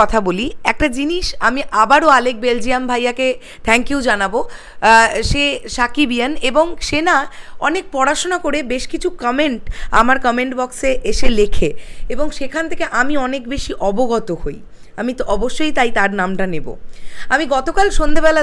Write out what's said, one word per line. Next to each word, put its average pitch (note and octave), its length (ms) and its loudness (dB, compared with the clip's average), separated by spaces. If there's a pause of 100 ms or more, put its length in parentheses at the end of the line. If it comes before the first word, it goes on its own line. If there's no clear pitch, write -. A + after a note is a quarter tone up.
কথা A3 180 2 (100)
বলি। F#3 180 -2 (260)
একটা D4+ 140 0 (120)
জিনিস D#4+ 280 -2 (220)
আমি B3+ 120 0 (220)
আবারও C#4+ 260 4 (100)
আলেক A#3+ 260 0
বেলজিয়াম B3 460 0
ভাইয়াকে B3 380 -2 (380)
thank A#3 260 2
you C#4+ 60 0 (100)
জানাবো। G3+ 340 0
আহ, - 80 -6 (800)
সে C#4+ 140 2 (320)
সাকিবিয়ান B3 560 0 (180)
এবং D4 160 4 (220)
সে D4 100 -2 (100)
না E4+ 80 4 (440)
অনেক E4 240 -2 (100)
পড়াশোনা D4+ 500 0
করে D4 140 -2 (140)
বেশ B3+ 200 -4
কিছু E4+ 160 -4 (140)
কমেন্ট B3+ 400 0 (380)
আমার B3 160 4 (100)
কমেন্ট B3 340 0
বক্সে B3+ 300 -4 (200)
এসে B3+ 180 6 (120)
লেখে G3 300 6 (440)
এবং C4+ 120 0 (120)
সেখান D4+ 320 -4
থেকে - 140 -2 (160)
আমি C#4 140 2 (120)
অনেক C4 160 -4 (120)
বেশি - 180 -4 (160)
অবগত A3+ 400 0 (140)
হই। - 160 -6 (420)
আমি A#3+ 180 -4
তো - 40 -4 (120)
অবশ্যই B3+ 440 0
তাই B3 200 2
তার G3 120 2 (100)
নামটা F#3 240 -2 (100)
নেব। D3+ 120 -2 (680)
আমি D4 100 0 (100)
গতকাল E4 320 0 (120)
সন্ধেবেলা D#4 440 6